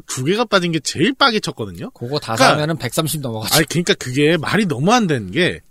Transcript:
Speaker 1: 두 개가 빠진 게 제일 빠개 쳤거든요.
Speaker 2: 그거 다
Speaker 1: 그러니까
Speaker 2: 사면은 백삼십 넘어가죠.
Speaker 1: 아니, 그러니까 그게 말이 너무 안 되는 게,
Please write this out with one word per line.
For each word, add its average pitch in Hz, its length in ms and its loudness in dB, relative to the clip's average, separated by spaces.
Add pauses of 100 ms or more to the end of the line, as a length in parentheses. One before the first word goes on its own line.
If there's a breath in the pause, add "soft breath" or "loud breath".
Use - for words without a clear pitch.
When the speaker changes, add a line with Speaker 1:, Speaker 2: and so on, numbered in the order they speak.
Speaker 1:
두 - 180 -6
개가 202 220 0
빠진 180 260 2
게 160 80 0
제일 196 320 0
빠개 254 280 2
쳤거든요. 113 500 -8
Speaker 2:
그거 131 280 -6
다 113 160 -6
Speaker 1:
그러니까 247 160 6
Speaker 2:
사면은 151 280 0
백삼십 151 420 -2
넘어가죠. 110 360 -4
Speaker 1:
아니, 156 100 4
그러니까 175 280 0
그게 147 420 2
말이 156 300 0
너무 147 260 0
안 240 140 4
되는 117 240 -2
게, 110 300 0 (100)